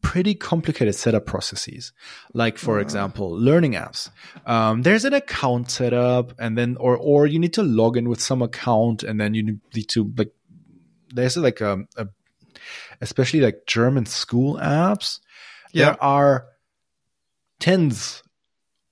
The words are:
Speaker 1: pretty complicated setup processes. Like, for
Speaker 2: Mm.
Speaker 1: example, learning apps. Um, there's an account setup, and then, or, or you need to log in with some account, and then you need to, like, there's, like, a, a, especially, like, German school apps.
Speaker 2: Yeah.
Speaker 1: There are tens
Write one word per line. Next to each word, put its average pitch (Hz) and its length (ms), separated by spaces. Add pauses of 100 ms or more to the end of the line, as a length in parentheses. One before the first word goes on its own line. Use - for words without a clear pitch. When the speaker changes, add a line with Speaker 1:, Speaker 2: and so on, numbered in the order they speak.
Speaker 1:
pretty 185 340
complicated 151 580
setup 110 320
processes. - 680 (400)
Like, 113 240
for 110 200
Speaker 2:
Mm. 101 40
Speaker 1:
example, 101 500
learning 135 400
apps. - 380 (360)
Um, 113 360
there's 208 240
an 269 80
account 127 580
setup, 123 640
and 113 200
then, 120 180
or, 123 220
or 147 280
you 151 140
need 170 140
to 220 100
log 117 320
in 120 140
with 117 120
some 127 200
account, 113 640
and 107 140
then 107 160
you 110 100 (300)
need 107 140
to, 110 300
like, 110 160 (800)
there's, 123 240
like, 131 240
a, 101 240 (100)
a, 104 140 (920)
especially, 131 400
like, 117 260
German 120 400
school 131 520
apps. 165 600 (520)
Speaker 2:
Yeah. 156 200
Speaker 1:
There - 120
are 139 440 (1120)
tens 165 640 (680)